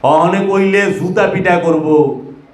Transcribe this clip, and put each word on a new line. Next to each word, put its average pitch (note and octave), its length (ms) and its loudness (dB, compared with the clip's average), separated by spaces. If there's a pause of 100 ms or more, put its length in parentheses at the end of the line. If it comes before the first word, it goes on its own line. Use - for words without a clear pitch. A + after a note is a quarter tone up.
অহনে F3 460 2
কইলে G3 440 0
জুতা F#3 340 -2
পিটা F3+ 280 0
করব। D#3 640 0 (340)